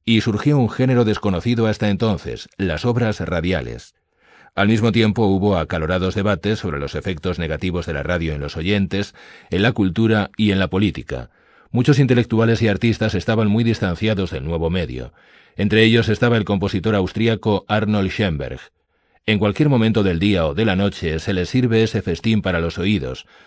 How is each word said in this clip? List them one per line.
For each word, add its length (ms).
y 160
surgió 380
un 100
género 360
desconocido 600
hasta 240
entonces, 680
las 280
obras 340
radiales. 760
Al 140
mismo 240
tiempo 340
hubo 320
acalorados 560
debates 460
sobre 200
los 140
efectos 460
negativos 480
de 60
la 100
radio 300
en 80
los 160
oyentes, 580
en 140
la 80
cultura 680
y 140
en 80
la 80
política. 640
Muchos 260
intelectuales 640
y 60
artistas 480
estaban 320
muy 160
distanciados 640
del 140
nuevo 260
medio. 440
Entre 280
ellos 260
estaba 280
el 80
compositor 480
austríaco 720
Arnold 440
Schoenberg. 480
"En 120
cualquier 320
momento 320
del 160
día 300
o 80
de 100
la 100
noche 440
se 140
les 140
sirve 360
ese 180
festín 400
para 180
los 200
oídos, 480